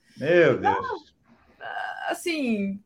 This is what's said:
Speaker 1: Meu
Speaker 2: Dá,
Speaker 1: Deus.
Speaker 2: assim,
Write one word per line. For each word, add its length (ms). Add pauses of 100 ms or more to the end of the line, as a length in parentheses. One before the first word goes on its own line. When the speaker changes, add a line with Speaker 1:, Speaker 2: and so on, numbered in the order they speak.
(180)
Speaker 1:
Meu 420
Speaker 2:
Dá, 140
Speaker 1:
Deus. 420 (920)
Speaker 2:
assim, 760